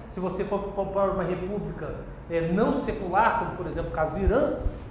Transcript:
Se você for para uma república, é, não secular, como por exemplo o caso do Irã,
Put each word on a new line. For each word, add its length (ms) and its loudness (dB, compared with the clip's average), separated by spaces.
Se 100 -10
você 260 -2
for 160 0
para 500 0
uma 140 0
república, 720 -4
é, 220 2
não 240 4
secular, 640 2
como 160 -2
por 100 -4
exemplo 240 -4
o 40 -6
caso 180 2
do 80 -2
Irã, 340 4